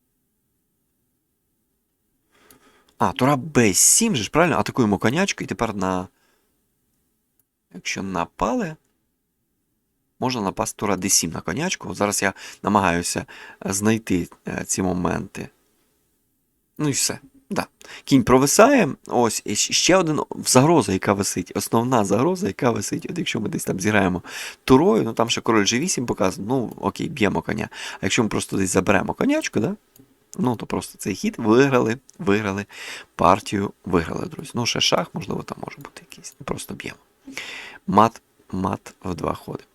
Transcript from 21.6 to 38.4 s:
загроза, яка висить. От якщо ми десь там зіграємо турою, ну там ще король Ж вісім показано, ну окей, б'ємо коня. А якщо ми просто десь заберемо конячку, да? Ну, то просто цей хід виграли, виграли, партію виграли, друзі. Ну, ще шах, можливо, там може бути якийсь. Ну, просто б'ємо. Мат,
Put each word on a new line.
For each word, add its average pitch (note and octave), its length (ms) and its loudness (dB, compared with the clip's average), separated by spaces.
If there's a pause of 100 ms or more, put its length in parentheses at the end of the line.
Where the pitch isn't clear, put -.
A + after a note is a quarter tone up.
загроза, C#3+ 420 0
яка B2 240 0
висить. A2 400 -4
От - 80 -10
якщо - 220 -4
ми - 80 -4
десь - 160 -6
там F#2+ 160 -6
зіграємо F#2+ 420 2 (420)
турою, E3 380 6
ну A2+ 100 -4
там A#2 180 0
ще A2 100 -4
король A2 240 4
Ж A2 140 0
вісім D3 280 -4
показано, G2+ 420 -2
ну B2 280 -2
окей, - 320 -4
б'ємо F#2+ 340 0
коня. E2+ 260 -6 (260)
А - 80 -16
якщо G2 200 0
ми G#2+ 60 0
просто - 280 -4
десь F#2+ 140 0
заберемо F#2+ 440 0
конячку, D4 460 -2
да? F3 160 -2 (640)
Ну, A#2+ 180 0
то - 100 -10
просто - 320 -6
цей G2+ 160 -6
хід G#2 240 -6
виграли, B2 600 4 (200)
виграли, G2+ 480 -2 (480)
партію G2 580 2 (120)
виграли, E2+ 420 -2
друзі. - 280 -14
Ну, A#2+ 120 -4
ще C#3+ 140 -2
шах, - 320 0
можливо, - 300 -8
там - 180 -14
може - 160 -14
бути - 340 -20
якийсь. - 300 -20
Ну, C#3 40 -16
просто - 300 -8
б'ємо. - 240 -12 (880)
Мат, A2+ 360 4 (300)